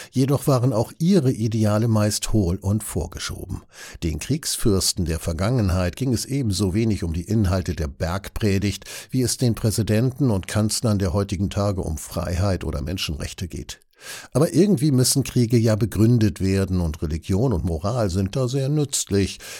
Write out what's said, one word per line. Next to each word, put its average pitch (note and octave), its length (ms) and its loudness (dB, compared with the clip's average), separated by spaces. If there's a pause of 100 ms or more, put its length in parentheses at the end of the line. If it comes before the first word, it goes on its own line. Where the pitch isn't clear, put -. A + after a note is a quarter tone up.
(120)
Jedoch C3 360 0
waren C3 240 2
auch A2 280 -2
ihre E3 340 4
Ideale G#2+ 560 2
meist G#2+ 420 0
hohl F#2+ 240 2
und G#2 260 -2
vorgeschoben. - 840 -8 (400)
Den D#2 160 -2
Kriegsfürsten - 840 0
der D#2+ 160 -2
Vergangenheit F#2 800 0
ging B2+ 160 -2
es G#2 100 -2
ebenso G#2 500 -2
wenig G#2+ 300 0
um E2+ 80 -4
die E2 160 -4
Inhalte F#2+ 480 0
der D#2 120 -4
Bergpredigt, G2 1000 -2 (240)
wie B2+ 140 0
es A#2 120 0
den A#2+ 180 2
Präsidenten A#2 800 0
und F#2+ 160 -2
Kanzlern G#2+ 520 0
der F#2 120 0
heutigen G2 380 -2
Tage G2+ 320 -2
um D#2 160 -4
Freiheit F2 640 -2
oder - 200 -4
Menschenrechte E2 640 -6
geht. - 320 -12 (520)
Aber - 220 2
irgendwie D#3 380 4
müssen B2+ 320 4
Kriege A#2+ 340 2
ja A2 180 4
begründet A2 640 4
werden F#2+ 420 2
und D#2+ 200 -2
Religion F#2 520 0
und E2+ 120 0
Moral G2+ 440 0
sind F#2+ 260 -2
da C3 120 0
sehr C3 200 -2
nützlich, C3+ 720 0 (200)